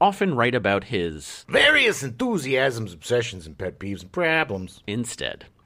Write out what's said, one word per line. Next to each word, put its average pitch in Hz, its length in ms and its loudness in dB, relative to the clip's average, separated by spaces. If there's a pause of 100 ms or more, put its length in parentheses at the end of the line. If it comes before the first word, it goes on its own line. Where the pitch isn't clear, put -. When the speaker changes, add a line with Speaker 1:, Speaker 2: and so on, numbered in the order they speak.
Speaker 1:
often 196 340 2
write 120 200 4
about 101 300 2
his 85 640 -4
Speaker 2:
various 277 540 4
enthusiasms, 131 880 0
obsessions, 95 540 -2
and 78 100 -16
pet 92 220 -8
peeves 98 240 -8
and 95 100 -18
problems. 160 720 -2
Speaker 1:
instead. - 600 -6 (200)